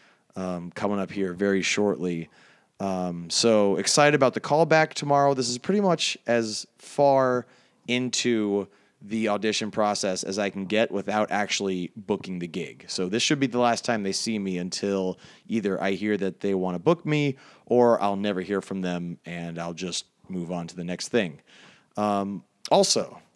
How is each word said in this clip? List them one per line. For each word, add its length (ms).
um, 360
coming 280
up 100
here 240
very 280
shortly. 680
Um, 500
so 460
excited 400
about 180
the 60
callback 540
tomorrow. 400
This 160
is 80
pretty 240
much 360
as 380
far 680
into 800
the 280
audition 420
process 520
as 140
I 120
can 160
get 260
without 400
actually 640
booking 440
the 80
gig. 400
So 200
this 160
should 160
be 80
the 120
last 260
time 180
they 80
see 260
me 200
until 600
either 340
I 100
hear 260
that 240
they 120
wanna 260
book 260
me 320
or 360
I'll 160
never 240
hear 200
from 200
them 440
and 320
I'll 160
just 320
move 240
on 160
to 80
the 80
next 240
thing. 320
Um, 480
also, 480